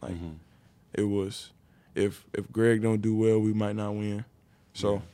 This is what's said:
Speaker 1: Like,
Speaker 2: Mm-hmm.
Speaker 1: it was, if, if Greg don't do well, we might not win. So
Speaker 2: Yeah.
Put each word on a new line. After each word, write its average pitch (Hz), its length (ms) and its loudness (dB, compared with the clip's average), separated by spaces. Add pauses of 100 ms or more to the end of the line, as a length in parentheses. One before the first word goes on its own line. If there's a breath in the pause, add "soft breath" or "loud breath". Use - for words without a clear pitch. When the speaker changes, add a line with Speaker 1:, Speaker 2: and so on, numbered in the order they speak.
Speaker 1:
Like, - 140 -8
Speaker 2:
Mm-hmm. 85 180 -10 (640 soft breath)
Speaker 1:
it 101 100 0
was, 101 460 -4 (440 soft breath)
if, 98 300 0 (100)
if - 180 -6
Greg 113 300 4
don't 110 200 2
do 110 140 2
well, 110 240 4
we 107 120 2
might 107 240 0
not 104 180 -4
win. 104 300 -4 (500 soft breath)
So 101 220 0
Speaker 2:
Yeah. 101 40 -4 (140)